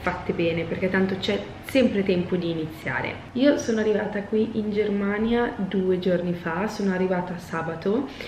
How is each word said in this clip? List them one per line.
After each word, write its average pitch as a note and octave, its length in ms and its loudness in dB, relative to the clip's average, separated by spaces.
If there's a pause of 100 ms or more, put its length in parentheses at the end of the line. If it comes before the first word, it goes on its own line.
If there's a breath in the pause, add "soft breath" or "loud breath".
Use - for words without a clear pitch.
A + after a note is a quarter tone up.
fatte - 340 -2
bene, E3 300 0
perché D#3+ 260 -2
tanto F#3+ 280 2
c'è G3+ 220 0 (240)
sempre G#3+ 380 4
tempo F3+ 340 2
di E3+ 140 -2
iniziare. D#3 640 -4 (180)
Io C#4+ 240 6
sono A3 240 0
arrivata G#3 400 0
qui A3 380 0
in G#3 120 -2
Germania G#3 840 0
due F#3 420 2
giorni F3 360 2
fa, F3 320 -2
sono G3+ 260 0
arrivata F3+ 460 0
sabato E3 680 -2 (200 loud breath)